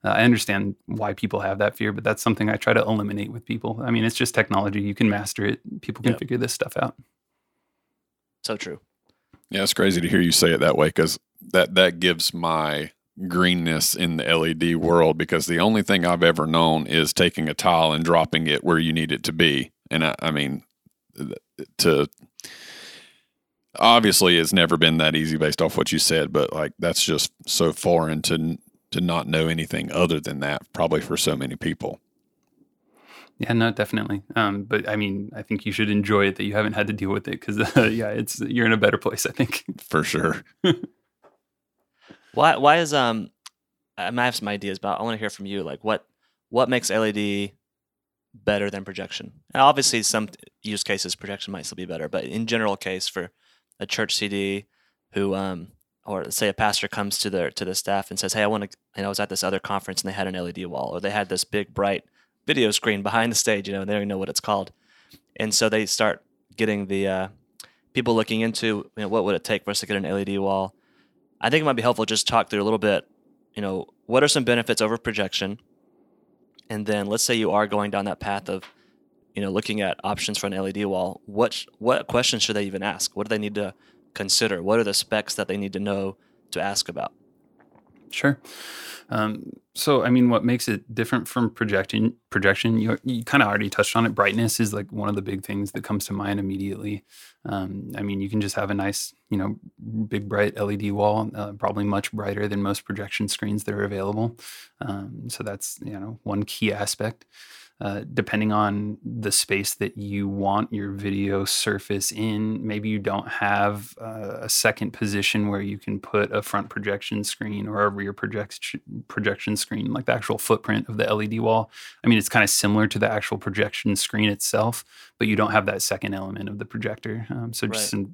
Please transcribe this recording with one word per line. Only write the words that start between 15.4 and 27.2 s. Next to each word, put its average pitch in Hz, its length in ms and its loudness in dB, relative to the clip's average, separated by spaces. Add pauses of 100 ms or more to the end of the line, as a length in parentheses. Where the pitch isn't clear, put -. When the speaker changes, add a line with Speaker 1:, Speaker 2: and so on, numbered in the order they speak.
Speaker 3:
the 85 120 2
only 107 240 4
thing 90 240 2
I've 87 160 4
ever 78 240 4
known 80 400 4
is 78 260 2
taking 82 360 2
a 73 60 -4
tile 82 380 4
and 80 120 0
dropping 80 420 4
it 76 160 2
where 82 160 4
you 80 140 2
need 80 180 0
it 71 140 -2
to - 80 -2
be. 76 400 4 (180)
And 80 140 2
I, 78 160 2
I 80 100 0
mean, 71 320 -2 (540)
th-, - 160 -8 (460)
to 73 300 4 (1700)
obviously 101 580 6
it's 80 140 2
never 85 240 6
been 80 220 4
that 78 180 4
easy 78 200 0
based 76 240 0
off 80 160 2
what 80 140 0
you 80 80 0
said, 76 340 2
but, 76 200 2
like, 78 260 -4
that's 85 240 0
just - 300 0 (120)